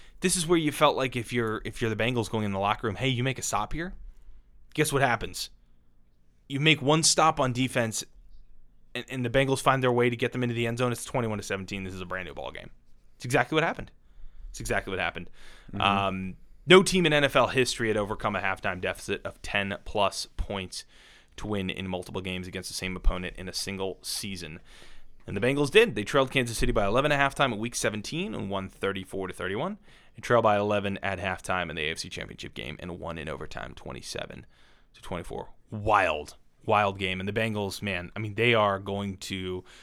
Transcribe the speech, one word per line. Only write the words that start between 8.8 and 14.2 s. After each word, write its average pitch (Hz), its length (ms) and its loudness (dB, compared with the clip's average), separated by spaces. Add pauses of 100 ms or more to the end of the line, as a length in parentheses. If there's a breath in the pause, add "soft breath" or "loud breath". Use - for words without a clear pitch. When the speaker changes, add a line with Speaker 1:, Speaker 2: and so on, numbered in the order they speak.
Speaker 1:
and, 123 160 -8
and 131 160 -4
the 120 40 -2
Bengals 135 320 4
find 135 200 4
their 127 120 4
way 120 160 6
to 120 80 0
get 120 160 -2
them 123 100 -2
into 120 120 -2
the 117 120 0
end 117 120 -2
zone. 123 120 2
It's - 140 -6
twenty-one 113 320 -2
to 101 60 -6
seventeen. 98 420 -6
This 92 80 -8
is 92 80 -8
a 90 40 -8
brand 90 220 -6
new 71 60 -10
ball 65 180 -8
game. 87 180 -14 (460)
It's - 80 -14
exactly 127 320 2
what 156 80 4
happened. - 280 -6 (580)